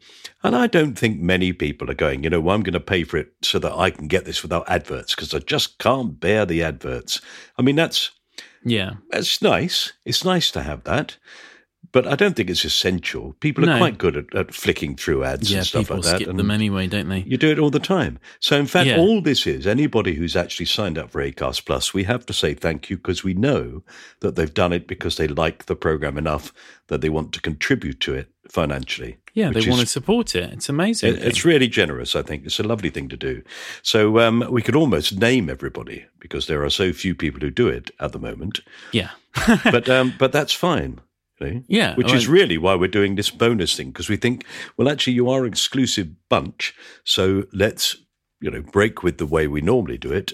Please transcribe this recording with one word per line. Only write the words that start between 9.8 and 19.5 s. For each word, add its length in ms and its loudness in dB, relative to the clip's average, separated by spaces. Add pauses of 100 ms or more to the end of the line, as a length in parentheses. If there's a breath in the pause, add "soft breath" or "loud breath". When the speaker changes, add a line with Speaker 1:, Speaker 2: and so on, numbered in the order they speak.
Speaker 1:
It's 220 -2
nice 260 2
to 120 -6
have 200 -8
that. 340 -2 (760 loud breath)
But 140 4
I 80 0
don't 220 2
think 120 0
it's 140 0
essential. 800 -2
People 240 2
are 80 6
Speaker 2:
No. 40 4
Speaker 1:
quite 200 2
good 180 0
at, 180 -8
at 200 -4
flicking 420 -2
through 300 0
ads 260 -2
Speaker 2:
Yeah, 60 2
Speaker 1:
and 100 -2
stuff 140 0
Speaker 2:
people 160 -2
Speaker 1:
like 80 -4
that, 120 2
Speaker 2:
skip 120 -4
Speaker 1:
and 100 -2
Speaker 2:
them 120 2
anyway, 360 0
don't 220 -2
they? 180 -2
Speaker 1:
you 100 -2
do 140 4
it 80 0
all 120 4
the 80 2
time. 380 -2 (220 loud breath)
So, 180 2
in 100 2
fact, 200 4
Speaker 2:
Yeah. 100 4
Speaker 1:
all 220 6
this 260 2
is, 220 -2